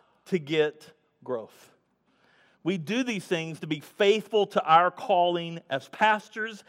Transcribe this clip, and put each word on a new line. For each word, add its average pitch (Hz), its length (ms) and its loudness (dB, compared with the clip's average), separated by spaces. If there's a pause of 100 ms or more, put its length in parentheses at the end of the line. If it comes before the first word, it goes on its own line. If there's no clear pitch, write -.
(260)
to 190 140 -4
get 151 500 -2 (340)
growth. 120 480 -12 (920)
We 185 140 -2
do 202 260 -4
these 226 220 -6
things 165 340 -6
to 175 80 -12
be 151 140 -6
faithful 208 680 2
to - 160 -2
our 165 260 6
calling 175 680 0 (100)
as 131 200 -6
pastors 214 800 -2